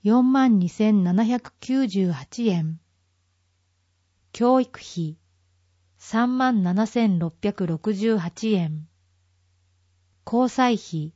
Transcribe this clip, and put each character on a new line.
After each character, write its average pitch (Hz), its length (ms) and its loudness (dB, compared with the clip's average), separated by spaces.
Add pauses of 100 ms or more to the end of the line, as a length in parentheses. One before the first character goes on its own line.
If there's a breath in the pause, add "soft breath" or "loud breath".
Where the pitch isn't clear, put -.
四 247 300 4
万 262 260 4
二 175 100 0
千 214 360 2
七 180 200 2
百 240 360 -4
九 262 260 -2
十 185 260 0
八 139 360 -8
円。 165 320 -2 (1500)
教 254 280 2
育 - 200 -6
費。 160 360 -8 (800)
三 247 380 -2
万 254 280 2
七 185 220 0
千 208 340 0
六 165 100 -4
百 - 340 -4
六 165 280 -4
十 214 260 0
八 175 320 -6
円。 160 380 -2 (1400)
交 247 240 0
際 247 260 0
費。 160 420 -8